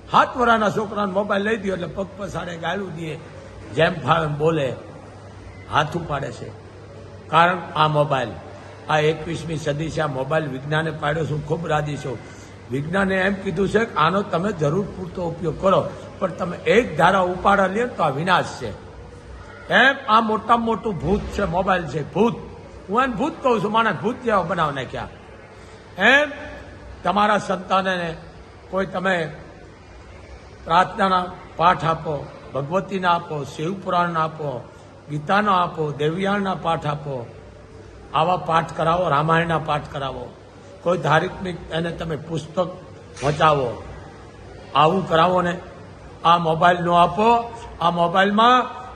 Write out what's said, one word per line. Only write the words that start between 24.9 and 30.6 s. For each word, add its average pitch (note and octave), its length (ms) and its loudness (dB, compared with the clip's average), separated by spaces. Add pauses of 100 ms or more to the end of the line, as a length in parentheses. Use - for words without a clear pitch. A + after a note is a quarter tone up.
એમ C4+ 320 6 (720)
તમારા G3+ 360 2
સંતાનને F#3 800 -2 (540)
કોઈ F#3+ 160 -2
તમે F3+ 460 -2 (1300)